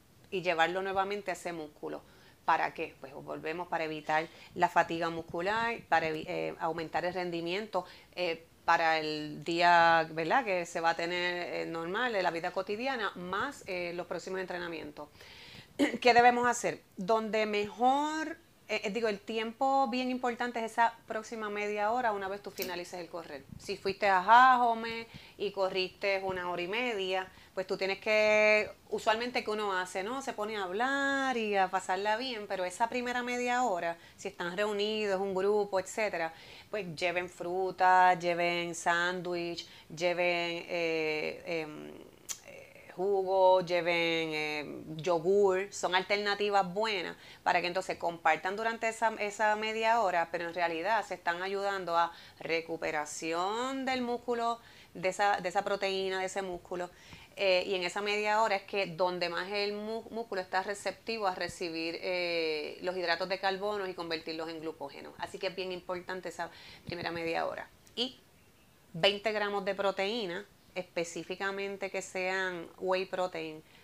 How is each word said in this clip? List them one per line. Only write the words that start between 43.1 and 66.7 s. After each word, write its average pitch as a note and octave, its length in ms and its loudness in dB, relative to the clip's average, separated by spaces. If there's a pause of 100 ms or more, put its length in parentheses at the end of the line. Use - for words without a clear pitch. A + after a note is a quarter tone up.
lleven, E3+ 720 2
eh, D3+ 500 -4 (140)
yogur, F#3 720 4
son F3+ 240 -2
alternativas G3+ 800 0
buenas F#3+ 420 -2 (280)
para F3+ 180 4
que F3 60 0
entonces F3 300 -2
compartan E3+ 600 0
durante A3+ 320 -2
esa, A3 300 0
esa G#3+ 360 2
media A3 460 2
hora, F3 320 2
pero E3+ 160 -2
en E3 40 -8
realidad F3 520 0
se - 80 -8
están F3 280 -2
ayudando G3 540 -2
a E3 160 2 (300)
recuperación E3 1400 -2
del B3+ 160 0
músculo, A#3 580 -2 (340)
de F#3 140 -2
esa, G3+ 320 2
de F3+ 80 -2
esa F#3+ 160 0
proteína, F#3+ 560 0
de F#3 60 -2
ese G3 160 -4
músculo, F3 480 -6 (480)
eh, F#3 280 4
y G3 100 0
en F3+ 80 0
esa F3+ 180 -2
media G#3 400 2
hora G#3 160 2
es G3 60 -4
que G3 220 -2
donde F3 440 0
más F3 200 -4
el G#3 220 -2
mu-, G#3+ 380 -6
músculo G#3+ 320 -6
está F#3 200 -2
receptivo G3+ 640 -6
a F#3 100 0
recibir, E3 680 -6
eh, E3+ 800 -2
los F3+ 160 -4
hidratos F3 320 0
de F#3+ 100 -2
carbono G3 480 -2
y F#3 60 -6
convertirlos D#3+ 560 -6
en D#3+ 100 -10
glucógeno. D3+ 600 -12
Así E3+ 200 -8
que G3 80 -2
es F3+ 80 -6
bien F#3 160 -6
importante F3+ 560 -8
esa E3 220 -8 (360)